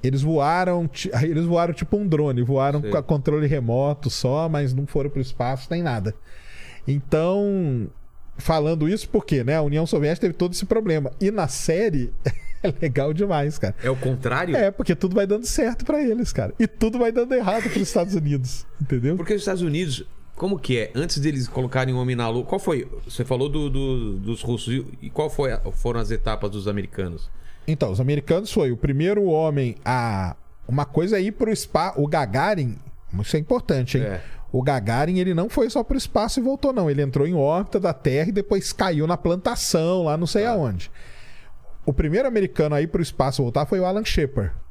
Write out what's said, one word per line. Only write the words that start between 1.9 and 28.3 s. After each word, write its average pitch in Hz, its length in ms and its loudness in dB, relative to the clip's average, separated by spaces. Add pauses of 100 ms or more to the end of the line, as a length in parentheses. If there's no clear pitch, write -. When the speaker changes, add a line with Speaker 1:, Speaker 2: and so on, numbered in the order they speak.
Speaker 1:
um 208 100 0
drone, 143 340 2
voaram 139 400 2
Speaker 2:
Sei. 107 80 -4
Speaker 1:
com 165 80 2
a 143 60 0
controle 151 420 2
remoto 139 640 0
só, 147 400 0
mas 143 240 0
não 143 140 -2
foram 143 220 -2
pro 135 120 -2
espaço 127 480 -4
nem 170 140 -2
nada. 107 320 -2 (720)
Então, 160 1000 0 (500)
falando 156 500 2
isso 208 220 -2
porque, 156 340 2
né, 135 120 2
a 160 60 2
União 151 240 2
Soviética 156 360 2
teve 180 120 2
todo 175 200 0
esse - 120 -2
problema. 170 460 0 (100)
E 190 100 4
na 190 160 0
série, 160 640 0 (260)
<laughs> - 260 -2
é - 180 2
legal 143 320 2
demais, 156 460 0
cara. - 240 0
Speaker 2:
É 123 60 2
o 131 60 2
contrário? 131 600 0
Speaker 1:
É, 202 160 4
porque - 240 0
tudo 185 200 0
vai 202 120 4
dando 208 180 0
certo 240 400 0
pra 302 180 2
eles, 240 300 0
cara. 107 260 -2
E 226 80 6
tudo 220 300 0
vai 240 140 4
dando 247 240 2
errado 214 340 2
pros - 60 -4 (120)
Estados 190 280 2
Unidos, 143 500 0 (160)
entendeu? 139 340 2
Speaker 2:
Porque 185 200 0
os 202 60 -2
Estados 190 200 0
Unidos, 156 420 -2 (320)
como 185 240 -2
que 127 200 0
é? 110 160 -4
Antes 143 240 0
deles 135 280 0
colocarem 127 460 0
o 123 60 0
homem 127 160 0
na 117 140 0
Lua, 120 160 -2
qual 190 140 0
foi? 151 280 0 (180)
Você - 200 -4
falou 131 240 0
do, 147 200 0
do, 131 500 0
dos 101 220 -4
russos. 120 320 -2
E, 135 120 -2 (220)
e - 20 -8
qual 151 200 -2
foi 139 220 0
a, 117 80 0 (120)
foram 120 280 0
as 107 120 0
etapas 110 400 0
dos 101 160 -4
americanos? 95 600 -4 (380)
Speaker 1:
Então, 143 240 0
os 95 80 0
americanos 147 540 0